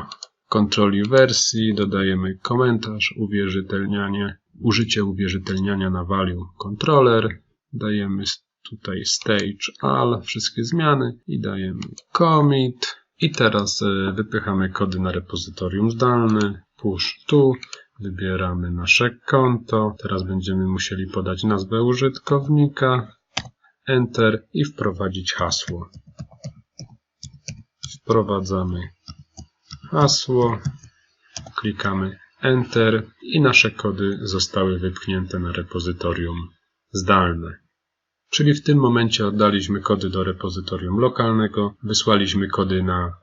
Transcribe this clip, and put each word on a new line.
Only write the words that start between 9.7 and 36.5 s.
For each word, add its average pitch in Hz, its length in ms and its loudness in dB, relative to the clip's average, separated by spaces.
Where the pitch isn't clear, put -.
all, 127 400 2
wszystkie - 420 -6
zmiany 135 640 0
i 139 120 -4
dajemy 98 420 -6
commit. 143 840 4
I 160 120 0
teraz, 104 500 2
e, 98 320 0
wypychamy 101 560 -2
kody 92 300 -2
na 92 120 0
repozytorium 90 800 -2
zdalne, 113 720 2
push - 500 -4
to, 139 240 6
wybieramy 92 720 -2
nasze 90 380 2
konto. 117 760 2
Teraz 95 220 -4
będziemy 95 440 -2
musieli 92 400 -4
podać 92 360 -4
nazwę 107 400 0
użytkownika, 135 1300 0
enter 117 640 2
i 151 120 2
wprowadzić 95 680 -4
hasło. 87 560 -4
Wprowadzamy 95 880 -2
hasło, 127 720 2
klikamy 98 600 -4
enter 117 640 2
i - 200 0
nasze 120 300 6
kody 98 500 -4
zostały 95 580 0
wypchnięte 92 600 -4
na 87 120 -4
repozytorium 85 840 -4